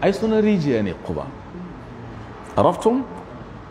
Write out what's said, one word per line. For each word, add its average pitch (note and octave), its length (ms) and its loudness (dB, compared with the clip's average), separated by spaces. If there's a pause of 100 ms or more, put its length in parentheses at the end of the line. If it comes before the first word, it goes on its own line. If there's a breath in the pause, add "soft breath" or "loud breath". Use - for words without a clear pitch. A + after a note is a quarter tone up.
Ai F3+ 100 6
sunan A3 300 2
rijiya D3 420 4
ne F#2 80 0 (140)
Quba. D2 180 -4 (1300)
Araftum? A3 480 4 (680)